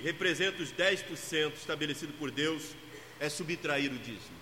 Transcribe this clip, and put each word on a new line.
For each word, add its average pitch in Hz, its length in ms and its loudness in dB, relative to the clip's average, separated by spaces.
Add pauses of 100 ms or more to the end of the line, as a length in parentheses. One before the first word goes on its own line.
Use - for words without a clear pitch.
representa 180 580 2
os 147 80 -4
dez 185 300 4
por - 160 -8
cento 151 400 0
estabelecido 151 560 -2
por 143 180 -4
Deus, 151 460 0 (420)
é 147 120 0
subtrair 151 600 2
o 127 80 -2
dízimo. 110 440 -8